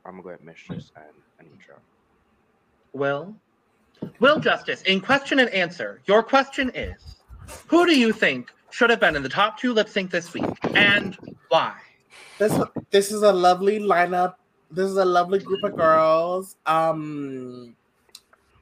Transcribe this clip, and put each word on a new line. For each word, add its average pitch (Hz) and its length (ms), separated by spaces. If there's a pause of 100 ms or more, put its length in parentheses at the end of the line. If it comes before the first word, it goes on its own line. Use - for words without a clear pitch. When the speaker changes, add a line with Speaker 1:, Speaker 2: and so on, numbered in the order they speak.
Speaker 1:
I'm 92 80
gonna 92 100
go 90 80
with 85 120
Mistress 82 540
and 76 520
Anitra. - 300 (1120)
Speaker 2:
Well, 143 420 (840)
Will 285 200
Justice, 165 420
in 190 180
question 277 380
and 247 120
answer, 170 560
your 214 160
question 269 520
is, 107 420 (500)
who 339 200
do 320 120
you 226 140
think 143 400 (180)
should 240 200
have 226 100
been 165 160
in 143 60
the 131 60
top 214 300
two 247 140
lip 214 160
sync 190 220
this 170 240
week, - 100 (300)
and 202 420 (320)
why? 127 260 (640)
Speaker 3:
This, 208 140 (380)
this 202 200
is 214 120
a 208 100
lovely 185 480
lineup. 180 540 (360)
This 185 200
is 190 80
a 190 60
lovely 180 340
group 190 260
of 196 120
girls. 165 800 (100)
Um, 143 1080 (880)